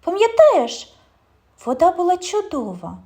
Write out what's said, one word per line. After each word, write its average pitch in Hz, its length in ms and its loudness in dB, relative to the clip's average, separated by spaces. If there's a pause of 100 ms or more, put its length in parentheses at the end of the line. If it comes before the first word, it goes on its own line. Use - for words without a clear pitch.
Пам'ятаєш, 427 880 2 (720)
вода 262 260 2
була 359 260 0
чудова. 240 880 -8